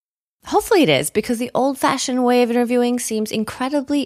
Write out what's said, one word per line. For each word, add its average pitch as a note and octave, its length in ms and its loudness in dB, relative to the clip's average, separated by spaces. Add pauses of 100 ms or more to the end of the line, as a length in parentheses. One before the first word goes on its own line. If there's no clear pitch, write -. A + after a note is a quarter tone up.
(460)
Hopefully G4 360 2
it F#3 80 4
is, C#3+ 200 2
because A3 300 -2
the B3 140 -6
old-fashioned C4 680 -2
way B3 180 4
of A#3+ 80 2
interviewing A#3+ 500 0
seems G#3+ 320 -6
incredibly C4+ 760 -2